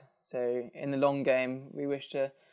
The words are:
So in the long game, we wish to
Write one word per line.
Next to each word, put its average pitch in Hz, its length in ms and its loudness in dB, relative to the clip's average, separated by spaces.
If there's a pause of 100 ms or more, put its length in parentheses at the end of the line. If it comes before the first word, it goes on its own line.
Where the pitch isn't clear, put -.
(260)
So 123 480 -2
in 139 160 -4
the 139 80 0
long 139 240 4
game, 131 500 2
we 143 140 -4
wish 139 240 -4
to 139 200 -2 (220)